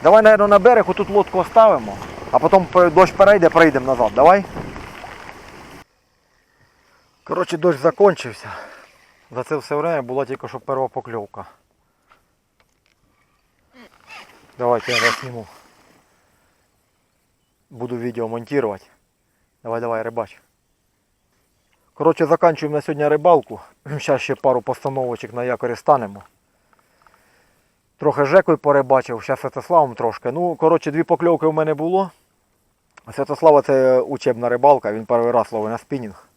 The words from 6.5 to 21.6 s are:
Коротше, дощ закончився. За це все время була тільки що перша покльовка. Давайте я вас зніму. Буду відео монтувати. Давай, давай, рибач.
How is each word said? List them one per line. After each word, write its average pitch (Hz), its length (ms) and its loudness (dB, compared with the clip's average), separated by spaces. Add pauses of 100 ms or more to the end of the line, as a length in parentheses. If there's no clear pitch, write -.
Коротше, 170 340 -6
дощ 156 220 0
закончився. 151 720 0 (840)
За 127 120 -8
це 156 140 -6
все 143 180 -6
время 156 260 -4
була 127 240 -6
тільки 131 220 -12
що 131 120 -14
перша 135 280 -6
покльовка. 110 580 -12 (3000)
Давайте 123 340 -2
я 117 100 -2
вас 117 200 -2
зніму. 120 260 -16 (2250)
Буду 123 280 -10
відео 117 300 -8
монтувати. 117 580 -6 (800)
Давай, 117 180 -6
давай, 113 220 -6
рибач. 113 380 -10 (1500)